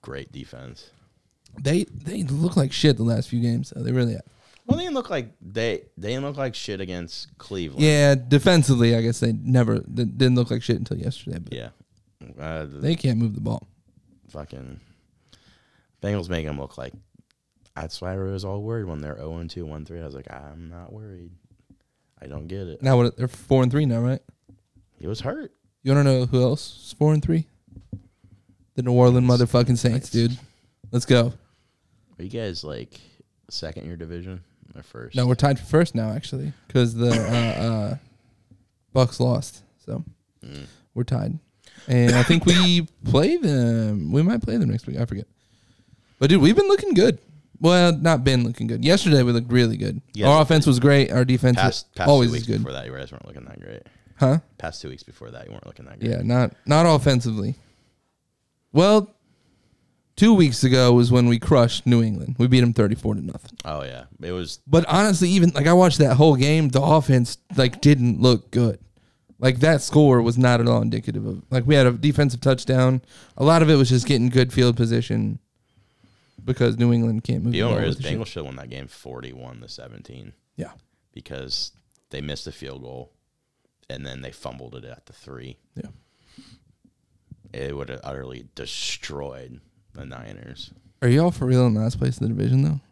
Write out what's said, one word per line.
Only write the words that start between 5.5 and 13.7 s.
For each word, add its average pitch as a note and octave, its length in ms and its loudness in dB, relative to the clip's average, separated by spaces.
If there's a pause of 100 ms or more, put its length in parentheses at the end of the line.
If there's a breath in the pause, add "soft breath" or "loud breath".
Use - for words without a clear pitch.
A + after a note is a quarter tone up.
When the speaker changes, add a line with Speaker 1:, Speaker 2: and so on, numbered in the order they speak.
Speaker 1:
they G#2 120 -12
didn't C3 160 -6
look C#3 120 -10
like C3 180 -8
shit G2 260 -10
against F2+ 580 -12
Cleveland. G#2 460 -6
Speaker 2:
Yeah, C#3+ 320 4
defensively, B2+ 800 2
I A#2 40 0
guess A#2 200 -4
they A#2 120 0
never, A2+ 460 0
they - 260 -6
didn't B2 300 0
look B2 160 0
like A#2+ 120 -6
shit A#2 140 -2
until - 220 -8
yesterday. - 400 -10
But - 140 -14
Speaker 1:
Yeah. A#1 160 -12 (680)
Uh, D#2 280 -10
the C#2+ 120 -16
Speaker 2:
they D#3 180 -2
can't B2 220 -2
move A2+ 160 -2
the - 60 -10
ball. A2 280 -8 (600)